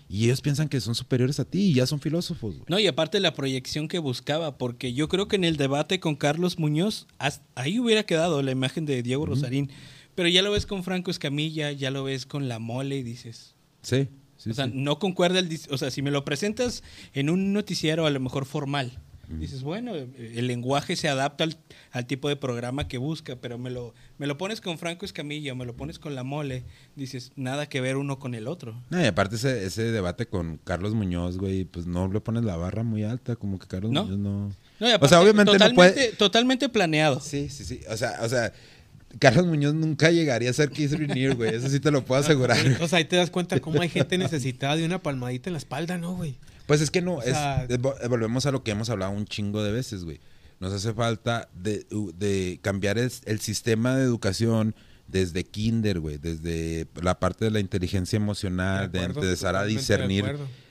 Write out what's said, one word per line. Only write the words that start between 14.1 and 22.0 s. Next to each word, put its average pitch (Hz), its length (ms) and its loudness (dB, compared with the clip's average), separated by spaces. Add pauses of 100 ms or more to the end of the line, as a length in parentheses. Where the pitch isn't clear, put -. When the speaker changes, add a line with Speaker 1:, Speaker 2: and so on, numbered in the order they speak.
Speaker 1:
sí, - 140 -10
Speaker 2:
o 110 40 -4
sea, 135 120 -2
Speaker 1:
sí. 120 80 -4
Speaker 2:
no 143 240 0
concuerda 180 400 2
el 180 100 0
dis-, 156 220 -8
o 131 80 -4
sea, 139 120 -2
si 139 120 -6
me 139 80 0
lo 143 160 -2
presentas 208 560 -4 (320)
en 139 160 0
un 196 240 0
noticiero 165 500 0
a 151 60 4
lo 135 100 0
mejor 131 240 -4
formal, 139 540 -4 (320)
Speaker 1:
Ujú. 80 100 -8
Speaker 2:
dices, 135 220 -8
bueno, 208 320 -8
el 123 520 -8
lenguaje 127 480 -2
se 156 140 -4
adapta 139 360 -2
al, 160 120 -4 (360)
al 123 140 -6